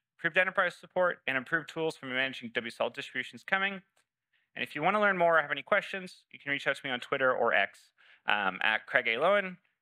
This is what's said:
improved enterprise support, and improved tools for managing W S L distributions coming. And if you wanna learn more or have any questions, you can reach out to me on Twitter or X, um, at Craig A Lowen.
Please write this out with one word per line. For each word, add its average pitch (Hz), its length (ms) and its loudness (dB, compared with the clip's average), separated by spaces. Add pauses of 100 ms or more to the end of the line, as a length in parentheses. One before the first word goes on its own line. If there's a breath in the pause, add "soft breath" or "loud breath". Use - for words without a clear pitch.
(160)
improved 165 220 0
enterprise 185 380 2
support, 180 500 0
and 135 100 -2
improved 143 320 -2
tools 160 280 -4
for 139 100 -16
managing 127 480 -4
W 117 140 -2
S - 120 -12
L 117 80 2
distributions 127 540 -10
coming. 190 400 -4 (720)
And - 80 -8
if - 140 -8
you 147 60 -4
wanna 202 180 2
learn 196 180 4
more 170 200 6
or 151 40 4
have 147 80 -10
any 139 120 -4
questions, 190 680 -4
you - 80 -20
can 143 140 -6
reach 143 160 -2
out 135 80 0
to - 100 -12
me 131 60 -4
on 123 80 -4
Twitter 131 340 0
or 117 180 2
X, - 380 0 (380 soft breath)
um, 98 340 0
at 110 240 0
Craig 123 220 0
A 113 80 0
Lowen. 185 400 0 (260)